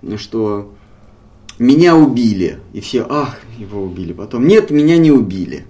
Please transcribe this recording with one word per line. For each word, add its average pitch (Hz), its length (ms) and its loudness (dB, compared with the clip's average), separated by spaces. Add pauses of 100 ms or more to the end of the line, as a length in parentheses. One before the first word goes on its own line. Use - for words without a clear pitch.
(180)
что 104 540 -6 (840)
«меня 156 380 4
убили». 117 640 2 (140)
И 107 60 -12
все: 117 300 -6
«Ах, 143 300 -6 (180)
его 101 240 -12
убили». 90 320 -10
Потом: 117 340 -4
«Нет, 208 220 4
меня 151 280 2
не 160 140 4
убили». 95 580 -2